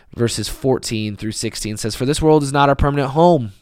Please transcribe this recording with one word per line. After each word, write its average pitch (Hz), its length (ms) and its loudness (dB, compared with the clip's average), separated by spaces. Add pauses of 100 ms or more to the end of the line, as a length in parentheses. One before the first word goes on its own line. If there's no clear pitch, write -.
(140)
verses 113 340 -2
fourteen 107 680 -4
through 107 160 -8
sixteen 107 440 -6
says, 107 200 -6
"For 127 100 -2
this 147 160 0
world 156 220 4
is 135 80 -6
not 143 160 4
our 139 80 2
permanent 143 340 0
home. 151 400 4 (120)